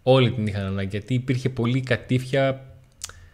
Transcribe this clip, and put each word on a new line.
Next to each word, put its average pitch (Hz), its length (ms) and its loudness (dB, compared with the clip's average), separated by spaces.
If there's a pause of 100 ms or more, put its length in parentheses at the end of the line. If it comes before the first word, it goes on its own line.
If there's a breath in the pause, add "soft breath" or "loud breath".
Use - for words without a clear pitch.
Όλοι 127 280 6
την 107 160 -2
είχαν 98 180 -2
ανάγκη, 98 240 -2
γιατί 104 240 -6
υπήρχε 127 360 -2
πολλή 123 320 0
κατήφια, 131 840 0 (680 soft breath)